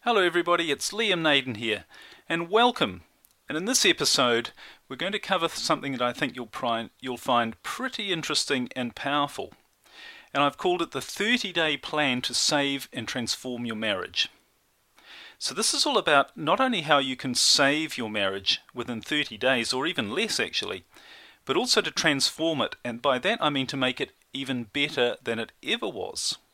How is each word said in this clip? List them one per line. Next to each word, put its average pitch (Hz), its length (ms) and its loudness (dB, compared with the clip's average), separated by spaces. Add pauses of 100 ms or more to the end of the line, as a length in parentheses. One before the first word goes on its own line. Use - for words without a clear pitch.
Hello 226 160 2
everybody, 170 520 2
it's - 180 -2
Liam 202 320 0
Naden 135 320 4
here, 107 320 -2 (420)
and 170 220 -2
welcome. 175 540 2 (440)
And - 80 -6
in 175 100 -4
this 247 200 2
episode, 123 640 4 (400)
we're 135 60 -10
going 170 160 -6
to 208 80 -4
cover 170 280 0
something 139 440 0
that 123 100 -4
I 120 100 2
think 120 240 -4
you'll 123 120 -8
pri-, 117 420 -4 (100)
you'll 127 180 -8
find 117 440 2
pretty 226 500 -6
interesting 143 640 0
and 120 200 -4
powerful. - 580 -2 (800)
And 139 80 2
I've 143 160 2
called 180 240 0
it 165 80 -4
the 131 120 -6
thirty-day 180 760 0
plan 135 460 0
to 120 100 -4
save 139 580 0
and 117 160 -8
transform 120 560 -6
your 113 120 -4
marriage. 107 540 -2 (1080)
So - 160 -6
this 208 180 0
is 302 140 2
all 269 140 4
about 147 360 4
not 170 240 0
only 247 220 2
how 147 160 4
you 135 180 0
can 127 200 -4
save 151 600 4
your 117 140 -4
marriage 98 500 0 (140)
within 120 280 -6
thirty 143 360 -4
days 120 340 2
or 131 140 -2
even 143 240 -2
less 190 300 -2
actually, 95 440 -4 (640)
but 131 100 -2
also 233 240 2
to 151 120 -2
transform 156 680 0
it, - 240 -2
and 120 200 -8
by 131 160 4
that 202 200 0
I 147 120 2
mean 135 160 -2
to 143 100 -6
make 127 240 -2
it 131 120 -6 (200)
even 131 300 -4
better 139 600 0
than 117 140 -2
it 113 140 -8 (100)
ever 214 260 -4
was. - 520 -6 (140)